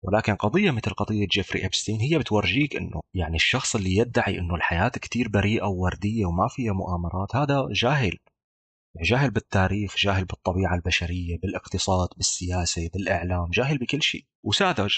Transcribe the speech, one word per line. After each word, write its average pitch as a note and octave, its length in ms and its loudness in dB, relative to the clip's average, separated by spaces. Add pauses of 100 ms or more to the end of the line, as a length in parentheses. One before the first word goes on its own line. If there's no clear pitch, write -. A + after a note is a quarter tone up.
ولكن G#2 320 2
قضية D#3+ 360 2
مثل A2+ 200 -2
قضية G#2 360 0
جيفري F#2+ 400 0
إبستين G#2+ 340 -2
هي D3+ 180 2
بتورجيك A2 580 0
إنه E2 240 -6 (140)
يعني E2 220 0
الشخص - 400 0
اللي F#2 200 2
يدعي A2 420 2
إنه E2+ 160 -2
الحياة - 340 0
كتير - 400 -2
بريئة G#2 360 2
ووردية G2 600 0
وما F2+ 220 2
فيها A#2 240 -2
مؤامرات، F2+ 640 -2
هذا C#3 360 2
جاهل. A2+ 460 2 (840)
جاهل B2 280 2
بالتاريخ، G2 680 0
جاهل F#2+ 280 2
بالطبيعة F2+ 500 -2
البشرية، F2 640 -2
بالاقتصاد، F#2 760 -2
بالسياسة، F2 760 -2
بالإعلام، F2+ 560 -2
جاهل C3 280 0
بكل B2 240 -2
شيء - 220 -2 (180)
وساذج. G#2+ 560 2